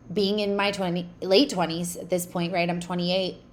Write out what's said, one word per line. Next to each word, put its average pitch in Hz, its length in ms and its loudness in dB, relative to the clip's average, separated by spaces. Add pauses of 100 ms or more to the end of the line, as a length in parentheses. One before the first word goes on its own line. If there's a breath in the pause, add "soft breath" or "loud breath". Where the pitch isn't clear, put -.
(120)
being 202 260 0
in 202 160 0
my 202 160 0
twenty, 175 380 -2 (140)
late 190 260 6
twenties 170 480 -2
at - 140 -10
this 175 160 0
point, 170 260 -2
right? 175 160 2
I'm 175 120 -2
twenty-eight. 180 560 -2 (160)